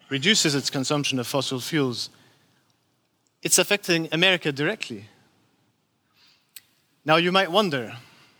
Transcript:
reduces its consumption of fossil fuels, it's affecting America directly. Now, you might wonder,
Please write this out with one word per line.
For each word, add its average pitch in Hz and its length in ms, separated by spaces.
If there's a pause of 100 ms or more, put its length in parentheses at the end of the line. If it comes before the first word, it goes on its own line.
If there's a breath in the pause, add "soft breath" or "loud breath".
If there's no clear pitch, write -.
reduces 156 440
its 139 160
consumption 143 480
of 120 80
fossil 131 340
fuels, 127 500 (1300 soft breath)
it's - 160
affecting 175 540
America 175 400
directly. 139 540 (2000 soft breath)
Now, 156 100
you 175 160
might 185 200
wonder, 139 460 (420 soft breath)